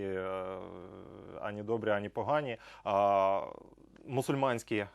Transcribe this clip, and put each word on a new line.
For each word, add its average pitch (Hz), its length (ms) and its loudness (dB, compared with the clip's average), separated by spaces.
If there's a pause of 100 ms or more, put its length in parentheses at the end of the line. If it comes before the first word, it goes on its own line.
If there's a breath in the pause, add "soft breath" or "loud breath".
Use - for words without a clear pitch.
е, 95 420 -4 (960)
ані 104 220 -6
добрі, 110 280 0
ані 101 180 2
погані. 123 480 -2 (280 loud breath)
А, 98 580 6 (640)
мусульманські 127 880 0